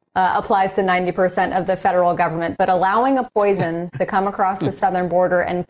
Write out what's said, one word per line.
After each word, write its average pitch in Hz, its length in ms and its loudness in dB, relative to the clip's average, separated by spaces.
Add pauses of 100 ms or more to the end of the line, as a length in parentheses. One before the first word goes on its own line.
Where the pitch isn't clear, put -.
(140)
uh, 185 220 2
applies 196 380 0
to 202 80 0
ninety 180 300 0
percent 185 420 0
of 180 120 -2
the 185 100 0
federal 180 360 2
government. 170 460 -2
But 185 100 2
allowing 202 480 2
a 254 180 -4
poison 180 540 0 (100)
to 185 60 -2
come 190 220 -2
across 196 340 -2
the 170 120 -2
southern 180 360 -2
border 180 320 2
and 180 300 -4